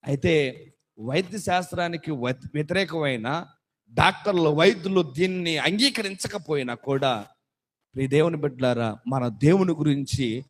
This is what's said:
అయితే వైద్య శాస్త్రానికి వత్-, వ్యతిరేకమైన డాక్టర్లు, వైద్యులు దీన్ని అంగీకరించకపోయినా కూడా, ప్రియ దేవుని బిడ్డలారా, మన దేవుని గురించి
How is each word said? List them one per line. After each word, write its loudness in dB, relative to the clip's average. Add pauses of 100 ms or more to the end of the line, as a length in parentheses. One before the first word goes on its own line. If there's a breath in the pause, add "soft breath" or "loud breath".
అయితే 0 (340)
వైద్య -4
శాస్త్రానికి -2
వత్-, -4
వ్యతిరేకమైన -2 (440)
డాక్టర్లు, 2
వైద్యులు 4
దీన్ని -2
అంగీకరించకపోయినా -2
కూడా, -2 (720)
ప్రియ -2
దేవుని 2
బిడ్డలారా, -2 (100)
మన -2
దేవుని 4
గురించి -2